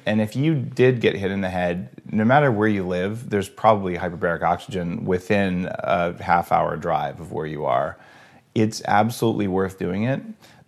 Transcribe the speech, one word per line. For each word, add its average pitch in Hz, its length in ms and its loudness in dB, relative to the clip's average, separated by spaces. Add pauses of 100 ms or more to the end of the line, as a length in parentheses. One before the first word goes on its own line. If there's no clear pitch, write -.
And 107 160 2
if 107 120 -2
you 151 220 2
did 123 460 2
get - 140 2
hit 98 160 -2
in 98 100 -2
the 92 80 -2
head, 90 400 -2 (200)
no 110 140 0
matter 139 260 6
where 107 200 2
you 95 180 0
live, 98 420 -4
there's 98 200 0
probably 98 480 2
hyperbaric 85 440 -2
oxygen 87 600 -2
within 92 680 0
a 87 540 -2
half 87 300 2
hour 82 240 0
drive 76 420 -2
of - 140 -12
where 76 120 -6
you 73 200 -6
are. 67 320 0 (580)
It's 110 300 0
absolutely 107 640 2
worth 95 280 -2
doing 90 260 -4
it. 131 180 -2 (460)